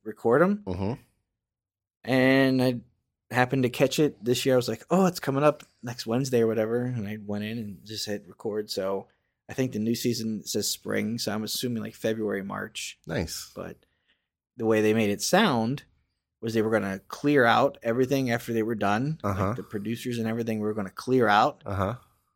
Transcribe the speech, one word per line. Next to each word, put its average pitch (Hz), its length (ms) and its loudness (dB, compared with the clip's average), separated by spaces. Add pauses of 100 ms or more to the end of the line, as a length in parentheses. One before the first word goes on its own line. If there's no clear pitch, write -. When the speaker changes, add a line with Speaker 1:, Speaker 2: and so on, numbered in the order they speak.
Speaker 1:
record 117 380 2
'em. 202 240 2
Speaker 2:
Mm-hmm. 95 260 -4 (1120)
Speaker 1:
And 131 580 4
I 127 180 0 (500)
happened 127 340 2
to 120 60 2
catch 135 280 2
it 151 260 0
this 123 220 0
year. 131 80 4
I - 20 6
was 123 120 2
like, 110 220 -6
"Oh, 185 160 4
it's 175 140 -2
coming 139 240 0
up 151 180 2 (200)
next 120 240 -8
Wednesday 123 340 2
or 113 60 6
whatever." 113 380 0
And 120 220 -6
I 107 180 -8
went 104 200 -6
in 110 140 -8
and 104 260 -10
just 104 220 -10
hit 104 200 -6
record. 104 440 -6
So 98 380 -4 (400)
I - 60 -14
think 131 180 -2
the 117 60 -6
new 113 160 0
season 113 500 -4
says - 260 -4
spring. 107 480 -4
So 110 140 -4
I'm 107 120 -4
assuming, 117 380 -4
like, 110 120 -12
February, 107 480 -2
March. 98 640 -10
Speaker 2:
Nice. 92 480 -6
Speaker 1:
But 87 220 -12 (800)
the 113 100 -2
way 110 140 4
they 107 140 4
made 110 160 2
it 101 120 -4
sound 143 600 0 (560)
was 113 140 -4
they 113 80 4
were 110 80 0
gonna 98 380 0
clear 143 360 2
out 117 380 4
everything 127 480 0
after 117 220 -4
they 113 100 2
were 113 140 2
done. 107 480 0
Speaker 2:
Uh-huh. 98 240 0
Speaker 1:
Like, 104 80 -2
the - 80 -8
producers 117 540 -6
and 113 100 -2
everything 113 320 -2
were 107 140 -2
gonna 98 160 -6
clear 127 380 2
out. 107 380 4
Speaker 2:
Uh-huh. 98 300 -2 (400)